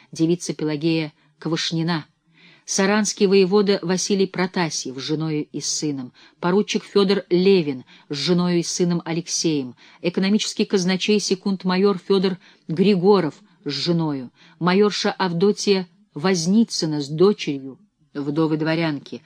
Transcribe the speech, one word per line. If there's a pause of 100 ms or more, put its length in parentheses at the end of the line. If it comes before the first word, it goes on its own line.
(120)
девица
Пелагея (260)
Квашнина — (640)
Саранский
воевода
Василий
Протасьев
с
женою
и
с
сыном, (260)
поручик
Федор
Левин (260)
с
женою
и
сыном
Алексеем, (280)
экономический
казначей
секунд-майор
Федор (300)
Григоров (320)
с
женою, (280)
майорша
Авдотья (260)
Возницына
с
дочерью, (340)
вдовы
дворянки,